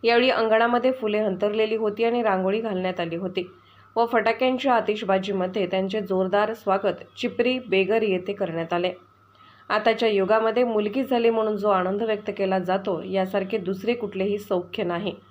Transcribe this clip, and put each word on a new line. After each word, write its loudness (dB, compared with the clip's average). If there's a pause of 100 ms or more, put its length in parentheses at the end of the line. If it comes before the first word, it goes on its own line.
यावेळी 4
अंगणामध्ये 4
फुले -2
हंतरलेली 0
होती 0
आणि 2
रांगोळी 2
घालण्यात -2
आली -4
होती -6 (460)
व 2
फटाक्यांच्या 2
आतिषबाजीमध्ये 0
त्यांचे -2
जोरदार 0
स्वागत -2
चिपरी 0
बेगर 2
येथे -2
करण्यात -4
आले. -2 (760)
आताच्या 2
युगामध्ये 2
मुलगी 0
झाली 2
म्हणून 0
जो 0
आनंद 2
व्यक्त -4
केला 0
जातो, -2
यासारखे -2
दुसरे -2
कुठलेही -2
सौख्य -4
नाही. -4 (160)